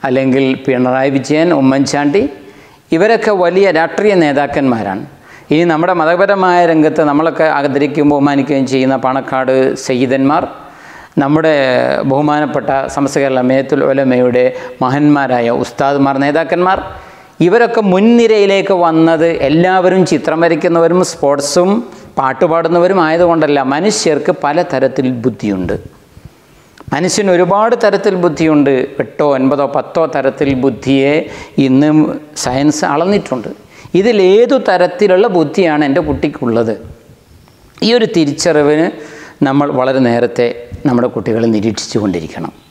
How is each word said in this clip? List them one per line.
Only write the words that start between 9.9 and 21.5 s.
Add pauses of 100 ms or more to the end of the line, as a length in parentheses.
നമ്മുടെ (500)
ബഹുമാനപ്പെട്ട (180)
സമസ്ത
കേരള
മയത്തുൽ
ഉലമയുടെ (380)
മഹാന്മാരായ
ഉസ്താദ്മാർ,
നേതാക്കന്മാർ, (640)
ഇവരൊക്കെ
മുൻനിരയിലേക്ക്
വന്നത് (220)
എല്ലാവരും
ചിത്രം
വരയ്ക്കുന്നവരും
സ്പോർട്സും (480)